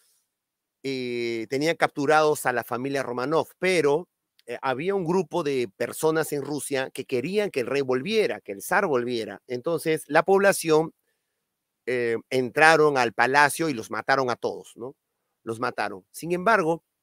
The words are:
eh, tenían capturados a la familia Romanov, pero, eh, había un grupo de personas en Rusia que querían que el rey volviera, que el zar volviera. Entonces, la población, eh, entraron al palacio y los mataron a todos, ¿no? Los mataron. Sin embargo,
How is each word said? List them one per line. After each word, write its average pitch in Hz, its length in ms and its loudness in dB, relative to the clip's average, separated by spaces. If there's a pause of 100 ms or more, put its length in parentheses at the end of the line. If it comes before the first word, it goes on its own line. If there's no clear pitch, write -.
(840)
eh, 120 680 -4
tenían 151 260 0
capturados 151 720 2
a 127 80 0
la 117 100 -2
familia 135 400 -4
Romanov, 127 440 -2 (120)
pero, 170 480 2 (380)
eh, 120 160 -10
había 143 340 -2
un 190 100 -2
grupo 180 380 -2
de 131 320 -2
personas 156 580 -2
en 143 100 -4
Rusia 131 480 -4
que - 140 -10
querían 180 440 -2
que 135 120 -4
el 107 60 -4
rey 139 140 -2
volviera, 131 600 0
que - 100 -14
el 98 100 -10
zar 196 260 0
volviera. 120 600 -2
Entonces, 156 600 -2
la 156 160 4
población, 170 680 4 (920)
eh, 120 320 0 (120)
entraron 147 720 4
al 117 140 2
palacio 143 560 2
y 143 40 -4
los 110 160 -10
mataron 127 400 -2
a 117 60 0
todos, 92 400 -8
¿no? 123 200 -14 (480)
Los 110 160 -8
mataron. 107 520 -6
Sin 165 200 -8
embargo, 180 520 2 (200)